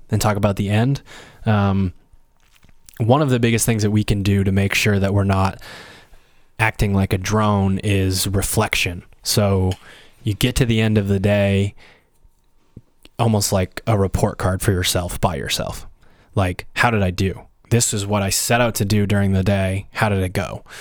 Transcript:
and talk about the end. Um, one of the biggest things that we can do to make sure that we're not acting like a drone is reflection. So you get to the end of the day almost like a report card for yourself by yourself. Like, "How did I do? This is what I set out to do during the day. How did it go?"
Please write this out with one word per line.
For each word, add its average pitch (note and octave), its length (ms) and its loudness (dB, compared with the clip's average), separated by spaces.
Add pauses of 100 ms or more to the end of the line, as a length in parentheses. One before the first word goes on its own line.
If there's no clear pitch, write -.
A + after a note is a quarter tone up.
(100)
and G#2+ 100 0
talk G#2+ 160 0
about G2+ 200 0
the G2 120 -2
end. A#2 340 0 (420)
Um, G2 480 2 (1040)
one B2 240 4
of C#3 80 2
the B2 80 2
biggest A2+ 280 0
things A2 160 0
that G#2 80 2
we G#2+ 140 2
can G2+ 180 -2
do G2 220 2
to G2 80 0
make G2 220 0
sure G#2 240 2
that G2 140 0
we're G2+ 120 2
not F#2+ 360 0 (960)
acting G#2+ 360 0
like F#2+ 180 2
a G2 60 2
drone G2 600 2
is F#2+ 480 0
reflection. F#2+ 760 -2 (200)
So G2 500 2 (520)
you G#2+ 100 -2
get B2 220 0
to C3 100 2
the A2+ 140 2
end A2 160 2
of G2+ 120 0
the G2 120 2
day G2+ 540 2 (1400)
almost A2 340 0
like F#2 340 -2
a G#2+ 120 2
report G2 400 -2
card F#2 240 -2
for G#2 100 2
yourself F2+ 480 -2
by E2+ 160 -2
yourself. - 500 -6 (480)
Like, F2+ 400 -2
"How A#2 160 2
did G#2+ 120 2
I F#2 80 2
do? F#2 320 -4 (280)
This A#2 240 2
is G2+ 120 -4
what G#2 160 0
I F#2+ 80 -2
set A#2+ 300 0
out A#2 160 0
to A2 80 -2
do G2+ 220 2
during G2+ 260 2
the F#2+ 100 2
day. F#2+ 500 -2
How A2 160 -2
did G2 140 0
it F#2 100 -4
go?" - 320 -6 (160)